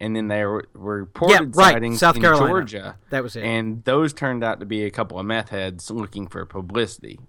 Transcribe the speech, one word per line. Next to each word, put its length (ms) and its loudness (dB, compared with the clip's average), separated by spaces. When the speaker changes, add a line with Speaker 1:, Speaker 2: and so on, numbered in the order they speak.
Speaker 1:
and 160 -4
then 100 -4
there 240 0
were, 240 -6
were 260 -8
reported 320 2
Speaker 2:
Yeah, 80 6
right, 200 8
Speaker 1:
sightings 260 -2
Speaker 2:
South 160 6
Speaker 1:
in 60 0
Speaker 2:
Carolina. 260 6
Speaker 1:
Georgia. 480 -4
Speaker 2:
That 120 -2
was 140 -10
it. 80 -8
Speaker 1:
And 400 -4
those 280 2
turned 300 -2
out 160 -2
to 80 -12
be 160 -4
a 80 -2
couple 300 -6
of 60 -6
meth 240 -4
heads 420 -8
looking 340 -8
for 180 -10
publicity. 840 -6